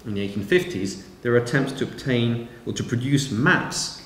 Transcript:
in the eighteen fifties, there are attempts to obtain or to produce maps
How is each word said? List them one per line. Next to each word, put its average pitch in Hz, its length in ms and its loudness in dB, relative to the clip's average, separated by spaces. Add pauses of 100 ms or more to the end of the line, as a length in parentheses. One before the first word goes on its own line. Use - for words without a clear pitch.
in 110 80 -6
the 98 60 -2
eighteen 101 240 -2
fifties, - 640 -2 (140)
there 120 120 2
are 120 40 8
attempts 131 360 2
to 120 120 -2
obtain 117 640 0 (160)
or 110 80 -6
to 104 100 -4
produce 123 480 0
maps - 760 0